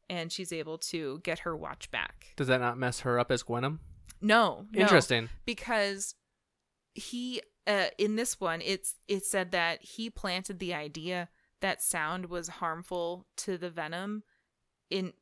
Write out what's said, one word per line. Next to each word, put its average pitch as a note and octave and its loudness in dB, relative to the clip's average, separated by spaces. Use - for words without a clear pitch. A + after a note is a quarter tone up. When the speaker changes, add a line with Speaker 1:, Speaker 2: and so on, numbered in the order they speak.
Speaker 1:
And E3+ -4
she's F3 -6
able D#3+ -6
to D#3 -4
get E3+ -2
her E3 -4
watch - -10
back. - -4
Speaker 2:
Does C3+ 0
that B2+ 6
not A#2+ 0
mess B2+ 0
her B2 4
up B2 2
as B2 2
Gwenom? D3 0
Speaker 1:
No, G#3 4
no. G#3+ 2
Speaker 2:
Interesting. C3 8
Speaker 1:
Because G3+ -2
he, B3 -6
uh, G3+ 4
in G#3+ 2
this A#3+ 0
one, E3+ -2
it's, F#3+ -2
it F#3+ 0
said F#3 0
that E3+ 0
he A3+ -10
planted F#3+ -6
the F3 -4
idea E3 -6
that - 0
sound E3+ 0
was E3+ -6
harmful F3 -4
to F#3 -2
the F3 -6
Venom. F3 -6
In, F#3 -2